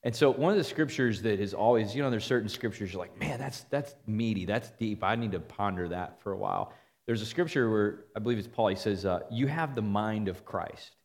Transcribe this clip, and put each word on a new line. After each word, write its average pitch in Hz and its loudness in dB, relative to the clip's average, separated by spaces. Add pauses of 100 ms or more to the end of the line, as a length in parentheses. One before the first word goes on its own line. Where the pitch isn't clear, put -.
And 117 0
so 143 8
one 135 4
of 208 4
the 175 4
scriptures 123 0
that 104 2
is 98 -2
always, 110 4
you 143 0
know, 135 2
there's 110 -2
certain 117 2
scriptures 98 -4
you're 92 -6
like, - -12
"Man, 135 -4
that's, 135 -8
that's 139 -4 (100)
meaty, 107 0
that's 107 0
deep. 107 -4
I 104 2
need 117 -2
to 92 -2
ponder 90 -2
that 87 -6
for 104 -4
a 95 -4
while." 50 -2 (340)
There's 117 0
a - -6
scripture 131 2
where, 104 2 (100)
I 110 -6
believe 113 0
it's 101 -4
Paul, 113 2
he 98 2
says, 95 -2
uh, 90 2 (100)
"You 120 0
have 151 -2
the 117 -2
mind 107 0
of 90 -6
Christ." - -8